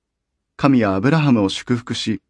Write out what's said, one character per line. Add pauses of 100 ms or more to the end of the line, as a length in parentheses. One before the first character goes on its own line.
(560)
神
は
ア
ブ
ラ
ハ
ム
を
祝
福
し、